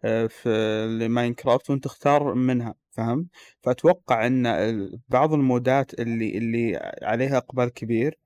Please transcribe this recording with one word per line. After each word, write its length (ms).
آه، 240
في 220
الماينكرافت 1200
وأنت 140
تختار 500
منها، 420
فهمت؟ 360
فأتوقع 640
أن 180
ال-، 540
بعض 240
المودات 640
اللي، 380
اللي 420
عليها 360
إقبال 320
كبير 560